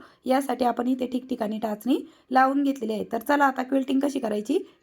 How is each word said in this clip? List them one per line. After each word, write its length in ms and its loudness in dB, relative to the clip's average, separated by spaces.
यासाठी 380 0
आपण 240 0
इथे 180 0
ठिकठिकाणी 560 -4
टाचणी 380 0
लावून 320 4
घेतलेली 300 0
आहे. 200 -2
तर 60 -2
चला 260 2
आता 180 2
क्विल्टिंग 380 0
कशी 180 0
करायची 400 -2